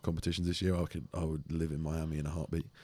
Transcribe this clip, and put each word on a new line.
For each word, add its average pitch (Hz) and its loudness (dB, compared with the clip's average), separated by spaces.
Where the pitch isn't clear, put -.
competitions 87 2
this 87 0
year. 92 4
I 87 2
could, 78 -6
I 90 -2
would 78 -2
live 82 2
in 76 0
Miami 80 0
in 73 -2
a - -2
heartbeat. 80 -2